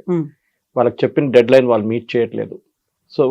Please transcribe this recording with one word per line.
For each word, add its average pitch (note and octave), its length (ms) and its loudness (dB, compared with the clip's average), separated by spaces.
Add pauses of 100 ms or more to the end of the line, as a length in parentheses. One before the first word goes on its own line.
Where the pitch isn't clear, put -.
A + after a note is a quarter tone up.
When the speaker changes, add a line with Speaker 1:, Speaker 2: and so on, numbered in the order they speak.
(120)
Speaker 1:
Hmm. E3+ 120 -2 (540)
Speaker 2:
వాళ్ళకి A#2+ 260 0
చెప్పిన C#3+ 320 -2
డెడ్ A#2+ 180 4
లైన్ C3 180 6
వాళ్ళు G#2+ 220 0
మీట్ A2+ 220 -8
చేయట్లేదు. A2 400 -6 (600)
So D3+ 160 0